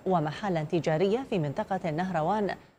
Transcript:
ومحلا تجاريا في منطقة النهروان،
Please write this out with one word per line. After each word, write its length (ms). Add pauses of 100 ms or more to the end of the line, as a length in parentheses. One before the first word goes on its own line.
ومحلا 580
تجاريا 680
في 100
منطقة 500
النهروان، 680 (240)